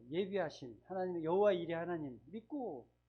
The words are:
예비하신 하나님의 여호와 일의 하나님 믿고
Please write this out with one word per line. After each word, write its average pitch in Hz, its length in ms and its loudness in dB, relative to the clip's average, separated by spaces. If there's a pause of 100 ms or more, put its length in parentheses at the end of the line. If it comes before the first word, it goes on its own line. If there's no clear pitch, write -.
(120)
예비하신 165 760 -2
하나님의 185 380 -2
여호와 196 280 6
일의 170 240 0
하나님 165 500 -4
믿고 214 640 -8 (200)